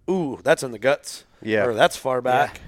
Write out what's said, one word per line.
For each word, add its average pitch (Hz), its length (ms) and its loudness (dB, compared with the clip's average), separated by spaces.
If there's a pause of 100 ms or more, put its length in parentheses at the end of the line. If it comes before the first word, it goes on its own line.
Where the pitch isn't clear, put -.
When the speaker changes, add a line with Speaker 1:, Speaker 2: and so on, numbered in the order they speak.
Speaker 1:
"Ooh, 160 360 -2
that's 160 180 2
in 131 80 -6
the 113 80 -12
guts," - 460 -2 (180)
Speaker 2:
Yeah. 107 220 2
Speaker 1:
or 117 100 0
"That's 147 220 4
far 127 220 -2
Speaker 3:
Yeah. - 20 -6
Speaker 1:
back," 127 480 0